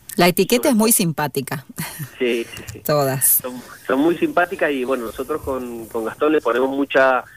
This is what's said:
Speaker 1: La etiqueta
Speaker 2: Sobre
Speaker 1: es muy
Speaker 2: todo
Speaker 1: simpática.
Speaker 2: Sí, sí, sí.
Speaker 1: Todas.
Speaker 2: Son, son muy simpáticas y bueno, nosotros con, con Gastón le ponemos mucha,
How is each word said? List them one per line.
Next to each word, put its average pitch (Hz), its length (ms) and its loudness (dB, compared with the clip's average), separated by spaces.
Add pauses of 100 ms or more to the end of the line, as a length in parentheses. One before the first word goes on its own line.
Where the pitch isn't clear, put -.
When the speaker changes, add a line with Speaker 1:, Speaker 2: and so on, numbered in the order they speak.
(160)
Speaker 1:
La 175 140 4
etiqueta 233 400 2
Speaker 2:
Sobre - 20 4
Speaker 1:
es 233 60 4
muy 220 140 4
Speaker 2:
todo - 60 2
Speaker 1:
simpática. 151 680 -4 (520)
Speaker 2:
Sí, 120 280 -2 (100)
sí, - 80 -14 (100)
sí. - 60 -16
Speaker 1:
Todas. 139 480 0 (140)
Speaker 2:
Son, 127 200 -10 (240)
son 135 140 0
muy 156 180 4
simpáticas 175 540 0
y 131 140 -2
bueno, 123 200 -2
nosotros 135 360 -6
con, 123 460 -8
con 113 180 -4
Gastón 147 260 0
le 151 100 2
ponemos 123 280 2
mucha, 135 540 4 (140)